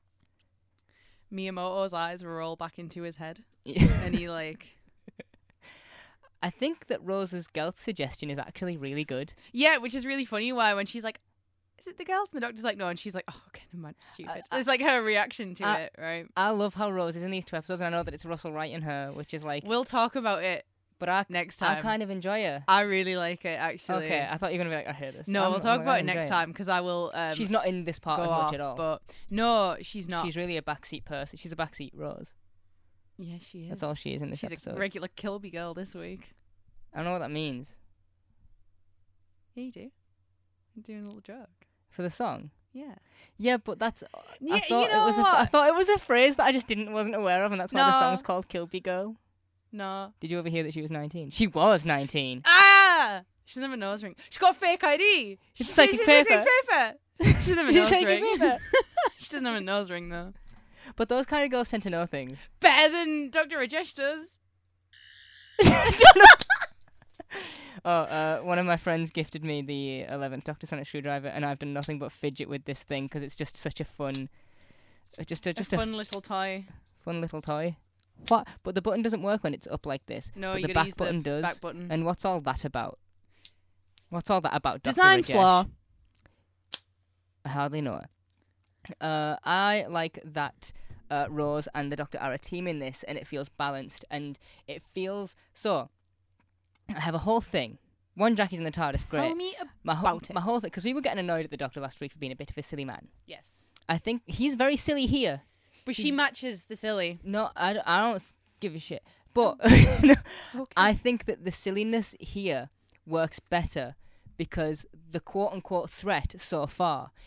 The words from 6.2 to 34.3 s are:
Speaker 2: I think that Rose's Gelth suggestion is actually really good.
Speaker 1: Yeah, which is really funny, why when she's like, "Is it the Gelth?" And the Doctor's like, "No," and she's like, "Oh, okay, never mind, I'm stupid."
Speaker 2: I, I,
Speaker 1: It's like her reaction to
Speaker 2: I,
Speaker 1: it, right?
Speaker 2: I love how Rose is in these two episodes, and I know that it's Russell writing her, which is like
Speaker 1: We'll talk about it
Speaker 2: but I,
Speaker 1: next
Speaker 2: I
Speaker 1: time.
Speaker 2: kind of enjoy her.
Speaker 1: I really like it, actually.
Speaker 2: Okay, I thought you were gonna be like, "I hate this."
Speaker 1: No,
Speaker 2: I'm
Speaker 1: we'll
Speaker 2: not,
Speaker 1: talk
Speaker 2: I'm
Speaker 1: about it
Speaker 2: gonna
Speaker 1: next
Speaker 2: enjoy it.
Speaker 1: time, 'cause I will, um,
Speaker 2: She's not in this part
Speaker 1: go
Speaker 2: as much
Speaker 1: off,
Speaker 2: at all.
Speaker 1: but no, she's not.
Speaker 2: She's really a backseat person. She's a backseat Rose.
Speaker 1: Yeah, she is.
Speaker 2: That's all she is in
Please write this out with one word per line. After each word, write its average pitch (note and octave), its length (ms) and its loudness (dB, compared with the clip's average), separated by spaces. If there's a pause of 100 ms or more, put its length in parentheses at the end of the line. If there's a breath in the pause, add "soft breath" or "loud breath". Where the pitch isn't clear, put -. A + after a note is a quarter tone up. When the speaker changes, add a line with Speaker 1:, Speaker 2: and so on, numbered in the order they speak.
Speaker 2:
I E3+ 80 -4
think D4+ 380 -6
that - 160 -6
Rose's F3+ 440 -6
Gelth D#3+ 300 -6
suggestion D3+ 520 -8
is C#3 80 -8
actually F3 380 -10
really C#3+ 300 -8
good. C3+ 260 -8 (220 soft breath)
Speaker 1:
Yeah, D4 240 4
which A#3+ 180 -6
is B3+ 100 -8
really C4+ 200 -4
funny, A3+ 260 -6
why A3+ 220 2
when G3+ 120 -4
she's A3+ 180 -12
like, A3 180 -10 (580)
"Is - 80 -18
it F4 100 -18
the F4 60 -14
Gelth?" F#4+ 300 -4
And D4+ 40 -10
the B3+ 40 -6
Doctor's A#3 240 -10
like, A3 120 -4
"No," G3 120 -6
and F3 100 -8
she's G3 160 -10
like, F#3 140 -10
"Oh, - 200 -20
okay, - 120 -20 (100)
never F3 120 -16
mind, D3 160 -18
I'm - 60 -20
stupid." - 460 -14
Speaker 2:
I, - 40 -4
I, C4 40 0
Speaker 1:
It's B3 80 -2
like C4 140 2
her C4 200 2
reaction G#3+ 540 -2
to G3 100 -8
Speaker 2:
I, G#3 180 2
Speaker 1:
it, - 140 -14
right? E3 280 -10 (100)
Speaker 2:
I F#3+ 160 2
love G#3 220 0
how G3+ 180 -4
Rose F3 240 -2
is E3+ 80 -8
in F#3+ 80 -6
these F#3 140 -6
two - 100 -12
episodes, E3+ 240 -8
and E3+ 140 -4
I E3+ 40 0
know E3+ 60 -2
that E3+ 100 -8
it's D#3 120 -16
Russell E3 260 -8
writing D#3 300 -8
her, C#3 320 -8
which D3 200 -14
is D3+ 120 -10
like D3 200 -6
Speaker 1:
We'll A#3 200 -2
talk A#3+ 320 -2
about G#3 260 -2
it F3+ 220 -4 (340)
Speaker 2:
but F3 100 -6
I, F#3+ 200 0
Speaker 1:
next F3 320 -6
Speaker 2:
I F#3+ 140 2
Speaker 1:
time. G#3 80 -6
Speaker 2:
kind G#3+ 200 -2
of G3 60 -8
enjoy G3 340 -4
her. C#3+ 240 -4
Speaker 1:
I F#3+ 140 6
really F#3+ 360 0
like E3+ 280 -6
it, E3 140 -6
actually. E3 460 -4
Speaker 2:
Okay, D#3 240 -2
I D#3 80 -6
thought F3 160 -4
you F#3 60 -4
were F3 60 -2
gonna E3 100 -6
be D3+ 80 -6
like, - 40 -10
"I C#3 60 -8
hate C#3 200 -12
this." C#3 160 -14
Speaker 1:
No, G3 160 2
Speaker 2:
I'm F#3+ 60 4
Speaker 1:
we'll F#3 80 -2
Speaker 2:
not, F#3+ 40 -8
Speaker 1:
talk A#3 120 2
Speaker 2:
I'm B3 80 -2
Speaker 1:
about C4+ 160 0
it - 20 -2
Speaker 2:
gonna F3+ 140 -2
Speaker 1:
next E3 100 -2
Speaker 2:
enjoy F3+ 100 -2
it. E3+ 40 4
Speaker 1:
time, E3 140 -4
'cause F#3+ 140 -10
I F3+ 140 0
will, F3 320 -4
um, D#3+ 220 -4
Speaker 2:
She's F#3+ 140 -4
not G#3+ 180 0
in F3+ 180 -4
this E3 140 -8
part D#3 200 -4
Speaker 1:
go F3 60 -2
Speaker 2:
as E3+ 40 -2
much E3 180 0
Speaker 1:
off, D3+ 60 -4
Speaker 2:
at C#3+ 80 -8
all. C3+ 140 -8
Speaker 1:
but D#3 260 -4 (280 soft breath)
no, G#3+ 520 0
she's F3+ 280 -12
not. E3+ 160 -4
Speaker 2:
She's D#3+ 100 -6
really F3 220 -6
a D3+ 40 -6
backseat D3 440 -10
person. C#3+ 320 -12
She's E3 160 -14
a - 20 -14
backseat D3+ 380 -10
Rose. - 400 -14 (840)
Speaker 1:
Yeah, E3+ 200 -14
she E3+ 280 -18
is. E3+ 40 -16
Speaker 2:
That's F3+ 140 -12
all D3+ 100 -6
she C#3+ 220 -10
is C#3+ 80 -8
in C#3+ 80 -10